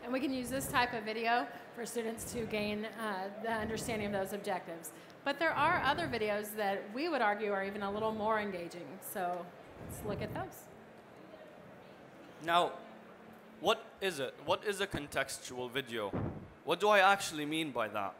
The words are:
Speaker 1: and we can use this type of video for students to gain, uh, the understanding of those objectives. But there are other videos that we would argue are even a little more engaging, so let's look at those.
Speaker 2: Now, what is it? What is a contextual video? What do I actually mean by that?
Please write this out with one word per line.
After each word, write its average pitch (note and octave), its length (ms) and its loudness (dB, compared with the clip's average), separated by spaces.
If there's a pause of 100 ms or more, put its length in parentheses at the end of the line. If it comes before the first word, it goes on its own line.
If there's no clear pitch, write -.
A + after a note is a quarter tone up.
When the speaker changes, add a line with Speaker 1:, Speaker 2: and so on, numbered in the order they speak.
Speaker 1:
and A#3+ 100 -2
we C4 60 2
can C4+ 120 0
use B3+ 180 -2
this C4+ 180 -2
type B3 260 4
of A3 100 -2
video A#3 440 2 (280)
for A#3+ 100 -6
students A3+ 480 -4
to A#3 120 -2
gain, G#3 400 -2
uh, G#3+ 440 -4 (120)
the A3+ 100 -2
understanding A3 540 -2
of G#3 80 -2
those F#3+ 200 0
objectives. F3+ 580 -4 (340)
But C#4 140 0
there D#4+ 120 4
are D#4 320 4
other D#4 240 2
videos G#3+ 500 0
that G3 260 2 (100)
we D4 160 0
would C#4 120 2
argue G#3 300 4
are G3 120 2
even G3+ 180 -4
a G3+ 100 -2
little A3 220 0
more G#3+ 260 2
engaging, F3 480 -4 (140)
so F3 420 -2 (400)
let's - 220 -10
look G3+ 160 -2
at G#3 140 -4
those. F4 220 -6 (1900)
Speaker 2:
Now, E3+ 280 6 (880)
what G#3 220 4 (160)
is F3+ 200 0
it? B2 160 -4 (100)
What F#3+ 180 2
is G3+ 160 0
a G3 80 2
contextual C3+ 840 -4
video? A#2 400 -2 (540)
What E3+ 140 2
do G#3 80 4
I G#3 120 10
actually F#3 480 6
mean D#3 240 0
by A#2 160 0
that? G2+ 320 -2